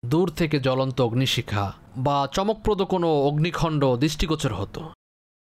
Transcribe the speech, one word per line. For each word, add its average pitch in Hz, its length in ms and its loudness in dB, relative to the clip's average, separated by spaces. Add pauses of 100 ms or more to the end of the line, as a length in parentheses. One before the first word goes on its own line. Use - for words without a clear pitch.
দূর 165 240 2
থেকে 147 300 0
জ্বলন্ত 131 400 0
অগ্নিশিখা 117 720 0 (240)
বা 139 360 0
চমকপ্রদ 208 500 0
কোনো 170 400 2
অগ্নিখণ্ড 147 760 2
দৃষ্টিগোচর 151 580 0
হতো। 101 380 -8 (640)